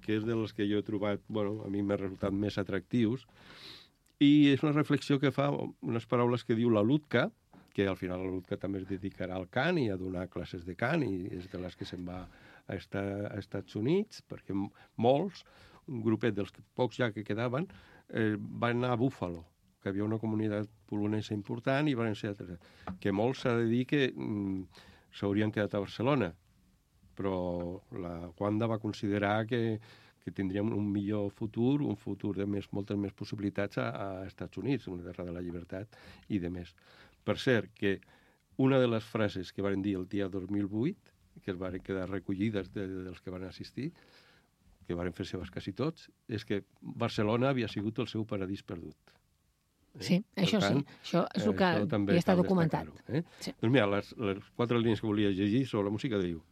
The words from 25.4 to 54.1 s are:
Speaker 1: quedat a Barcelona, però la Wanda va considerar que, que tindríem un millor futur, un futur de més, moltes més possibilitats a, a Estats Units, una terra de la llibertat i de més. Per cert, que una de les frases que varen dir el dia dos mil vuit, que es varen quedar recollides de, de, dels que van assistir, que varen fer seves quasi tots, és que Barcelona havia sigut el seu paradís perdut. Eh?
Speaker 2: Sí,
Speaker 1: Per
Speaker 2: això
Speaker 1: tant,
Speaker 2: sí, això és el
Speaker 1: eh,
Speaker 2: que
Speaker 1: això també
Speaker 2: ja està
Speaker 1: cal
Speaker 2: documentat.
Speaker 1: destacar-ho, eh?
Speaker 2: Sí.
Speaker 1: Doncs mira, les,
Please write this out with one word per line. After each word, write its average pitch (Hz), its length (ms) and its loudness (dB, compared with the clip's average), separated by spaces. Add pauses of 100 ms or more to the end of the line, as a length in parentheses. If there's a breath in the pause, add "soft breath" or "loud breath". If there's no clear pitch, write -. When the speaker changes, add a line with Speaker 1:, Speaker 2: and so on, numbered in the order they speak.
Speaker 1:
quedat 104 200 0
a 104 60 2
Barcelona, 107 520 0 (840)
però 90 680 -4 (180)
la 87 300 -8 (100)
Wanda 104 280 2
va 110 120 0
considerar 104 680 0
que, 113 340 0 (420 loud breath)
que - 80 -8
tindríem 101 420 0
un 104 200 0
millor 101 380 0
futur, 117 520 0
un 110 140 0
futur 101 400 -4
de 98 100 -2
més, 101 240 -2
moltes 101 280 -4
més 98 140 -2
possibilitats 101 680 -4
a, 123 100 -2
a 101 200 -6 (180)
Estats - 320 -12
Units, 117 300 -2
una 90 140 -8
terra 87 240 -10
de 87 80 -8
la 87 80 -8
llibertat 87 540 -10 (320 loud breath)
i 104 100 0
de 87 120 -2
més. 90 240 -10 (500 soft breath)
Per - 140 0
cert, 113 360 2
que 98 220 2 (600 soft breath)
una 131 200 6
de 127 100 6
les 110 160 0
frases 101 480 -2
que 101 100 -4
varen 98 200 0
dir 98 160 0
el 92 100 -4
dia 101 200 -2
dos 92 220 -6
mil 101 160 0
vuit, 110 320 -2 (440)
que 101 100 -4
es 90 60 -4
varen 92 240 -6
quedar 95 280 -4
recollides 98 600 -2
de, 101 140 -6
de, 92 180 -6
dels 92 160 -12
que - 100 -12
van 90 160 -8
assistir, 120 460 -10 (920 soft breath)
que 90 100 -4
varen 87 160 -4
fer 92 160 -6
seves 95 240 -8
quasi 101 240 -8
tots, 156 300 -4 (180)
és 107 220 -6
que 101 160 -2 (160)
Barcelona 117 720 0
havia 123 180 0
sigut 107 300 -4
el 117 100 -2
seu 110 160 -4
paradís 98 380 -4
perdut. 80 340 -10 (960)
Eh? 139 80 -12
Speaker 2:
Sí, 175 140 4 (180)
Speaker 1:
Per 202 120 2
Speaker 2:
això 208 160 4
Speaker 1:
tant, 131 180 4
Speaker 2:
sí, - 200 -6
això 180 240 2 (100)
és 196 100 -2
el 214 80 4
Speaker 1:
eh, 190 60 0
Speaker 2:
que 190 80 6
Speaker 1:
això 175 240 2
també 101 240 4
Speaker 2:
ja 170 80 6
està 196 120 4
Speaker 1:
cal 175 80 4
Speaker 2:
documentat. 160 440 2
Speaker 1:
destacar-ho, - 320 -6
eh? 170 40 -2 (180)
Speaker 2:
Sí. - 180 -8
Speaker 1:
Doncs 113 160 4
mira, 113 160 8
les, 101 260 0